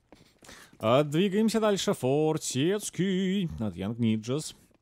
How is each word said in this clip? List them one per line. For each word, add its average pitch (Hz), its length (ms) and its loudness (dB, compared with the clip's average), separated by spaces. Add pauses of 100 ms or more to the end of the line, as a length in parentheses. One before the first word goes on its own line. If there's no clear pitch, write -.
(800)
А, 123 240 4
двигаемся 202 580 2
дальше. 208 340 2
Фортецкий 180 1500 0 (120)
от 104 160 -4
Young 98 220 -6
Ninjas. 117 580 -2 (280)